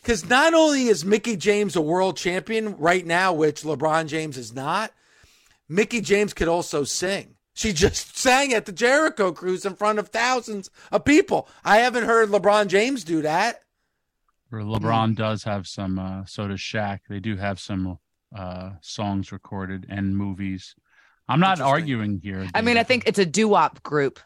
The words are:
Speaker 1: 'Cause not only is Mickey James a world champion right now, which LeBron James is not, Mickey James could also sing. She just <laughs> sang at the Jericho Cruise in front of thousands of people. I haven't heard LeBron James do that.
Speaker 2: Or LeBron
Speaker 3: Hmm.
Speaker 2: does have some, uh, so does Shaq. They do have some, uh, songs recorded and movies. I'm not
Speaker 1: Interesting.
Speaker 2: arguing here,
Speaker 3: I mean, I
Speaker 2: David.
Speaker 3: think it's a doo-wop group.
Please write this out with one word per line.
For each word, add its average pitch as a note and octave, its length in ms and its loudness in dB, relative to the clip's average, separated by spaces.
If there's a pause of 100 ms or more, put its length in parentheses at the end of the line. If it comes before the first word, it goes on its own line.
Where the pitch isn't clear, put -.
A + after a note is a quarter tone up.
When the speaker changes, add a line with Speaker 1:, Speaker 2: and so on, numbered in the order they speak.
Speaker 1:
'Cause A#3 260 -2
not D4+ 260 6
only D4 320 6
is E3+ 180 2
Mickey G#3 320 2
James G#3 400 0
a E3+ 40 2
world F3+ 360 0
champion G3 640 -4
right F3 260 2
now, F3+ 280 2
which D3+ 300 0
LeBron D#3 440 0
James D3+ 320 -6
is A2+ 140 -14
not, D#3+ 400 -6 (760)
Mickey G#3+ 320 0
James G3+ 320 0
could E3 160 -2
also E3 360 -2
sing. F3+ 500 -6 (180)
She A3 220 -4
just - 440 -2
<laughs> - 0 -
sang C4 360 4
at G#3 100 0
the G#3 80 -12
Jericho B3+ 600 2
Cruise F#3 340 -4
in F#3+ 80 -4
front G#3+ 240 0
of G#3 100 -6
thousands A3+ 640 -2 (200)
of - 140 0
people. C4+ 440 4 (160)
I G3+ 140 6
haven't A#3+ 260 2
heard A3+ 260 4
LeBron G3+ 380 4
James G#3+ 360 0
do D#3+ 180 0
that. F3 400 -2 (880)
Speaker 2:
Or A2 100 -10
LeBron A2 480 0
Speaker 3:
Hmm. A2 60 2
Speaker 2:
does A2 300 -4
have G2+ 240 -6
some, F#2+ 300 -6
uh, F#2+ 260 -8
so G2+ 240 -8
does F#2+ 120 -8
Shaq. G2+ 480 -6
They G2+ 120 -8
do G#2 160 -6
have G2 240 -6
some, F#2+ 380 -6 (360)
uh, F#2 360 -12 (100)
songs G2 520 -6
recorded F#2+ 580 -10
and G2 260 -4
movies. G2 580 -8 (540)
I'm C3+ 120 2
not F#3+ 180 4
Speaker 1:
Interesting. C3+ 140 2
Speaker 2:
arguing A2+ 500 -2
here, F#2+ 320 -8
Speaker 3:
I A3 80 2
mean, A#3 140 2
I A#3 60 4
Speaker 2:
David. A3 60 -2
Speaker 3:
think B3 180 2
it's G#3 120 0
a F#3+ 80 4
doo-wop F#3 560 2
group. C#3+ 440 -2